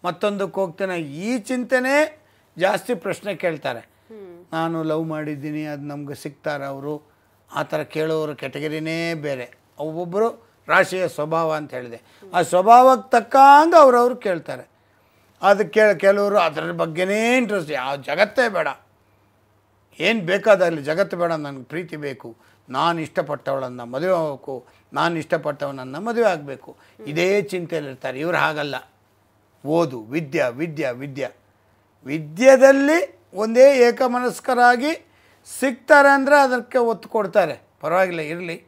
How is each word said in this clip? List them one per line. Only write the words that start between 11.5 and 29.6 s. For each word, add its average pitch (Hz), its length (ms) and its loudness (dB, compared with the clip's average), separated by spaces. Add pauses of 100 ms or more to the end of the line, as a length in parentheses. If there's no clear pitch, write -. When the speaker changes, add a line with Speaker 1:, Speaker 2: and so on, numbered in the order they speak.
Speaker 1:
ಅಂತ 147 180 -12
ಹೇಳಿದೆ. 120 220 -14 (360)
ಆ 180 40 2 (120)
ಸ್ವಭಾವಕ್ಕೆ 233 640 6
ತಕ್ಕಂಗೆ 277 680 8
ಅವ್ರವ್ರು 247 320 6 (100)
ಕೇಳ್ತಾರೆ. 147 400 -6 (760)
ಅದು 202 220 4 (120)
ಕೇಳ, 214 140 6 (140)
ಕೆಲವರು 202 340 2 (100)
ಅದ್ರ 160 240 -6 (100)
ಬಗ್ಗೆನೇ 180 380 -4 (200)
ಇಂಟ್ರೆಸ್ಟ್, 190 320 -4 (100)
ಯಾವ 135 140 -6 (120)
ಜಗತ್ತೇ 208 400 0 (100)
ಬೇಡ, 156 100 -2 (1300)
ಏನು 208 220 -2 (100)
ಬೇಕಾದಾಗಲಿ 185 580 2
ಜಗತ್ತು 180 320 -2
ಬೇಡ, 170 100 -2 (140)
ನನಗೆ 135 280 -14
ಪ್ರೀತಿ 160 240 -10 (100)
ಬೇಕು, 123 220 -12 (400)
ನಾನು 160 360 -2
ಇಷ್ಟಪಟ್ಟವಳನ್ನ 135 760 -6 (120)
ಮದುವೆ 180 260 -2
ಆಗಬೇಕು, 143 360 -8 (420)
ನಾನು 165 240 -2
ಇಷ್ಟಪಟ್ಟವನನ್ನ 143 760 -6 (100)
ಮದುವೆ 233 260 0
ಆಗಬೇಕು, 143 360 -12 (420)
ಇದೇ 170 160 -2 (240)
ಚಿಂತೆಯಲ್ಲಿರ್ತಾರೆ. 147 760 -8
ಇವ್ರು 165 200 -2
ಹಾಗಲ್ಲ. 147 300 -4 (880)